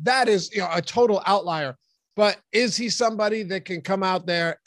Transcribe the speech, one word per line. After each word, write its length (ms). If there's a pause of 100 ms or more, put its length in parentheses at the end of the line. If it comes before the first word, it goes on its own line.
That 240
is, 260
you 60
know, 140
a 80
total 440
outlier. 520 (400)
But 200 (140)
is 240
he 140
somebody 540
that 200
can 160
come 240
out 220
there 420